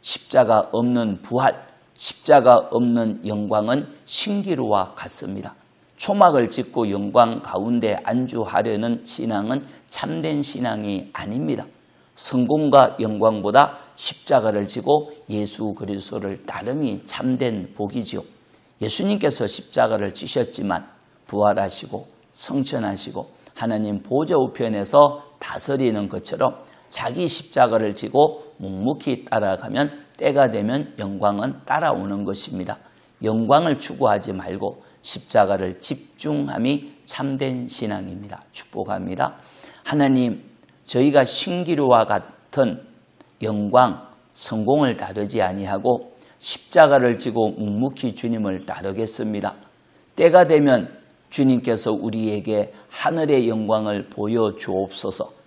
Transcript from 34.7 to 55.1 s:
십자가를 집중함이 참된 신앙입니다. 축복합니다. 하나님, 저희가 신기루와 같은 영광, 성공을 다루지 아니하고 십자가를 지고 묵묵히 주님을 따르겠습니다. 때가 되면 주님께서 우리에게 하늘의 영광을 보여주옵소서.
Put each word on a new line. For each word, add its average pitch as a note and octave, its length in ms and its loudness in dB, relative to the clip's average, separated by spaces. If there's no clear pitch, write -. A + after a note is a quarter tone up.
십자가를 F#2+ 760 0
집중함이 C#3+ 1120 -4
참된 C3+ 640 -4
신앙입니다. G2 840 -10
축복합니다. F#2+ 840 -6
하나님, C3+ 600 2
저희가 C#3 400 4
신기루와 D3 840 2
같은 - 760 -2
영광, G#2+ 640 2
성공을 A#2 600 0
다루지 G2+ 460 -4
아니하고 G2 720 -2
십자가를 C3 800 4
지고 A2+ 320 0
묵묵히 A2+ 640 -4
주님을 G#2+ 520 -4
따르겠습니다. G2+ 880 -6
때가 E3+ 320 8
되면 C#3+ 500 4
주님께서 A#2+ 600 2
우리에게 G#2+ 800 -2
하늘의 D3+ 600 2
영광을 G#2+ 600 0
보여주옵소서. G#2 1200 -2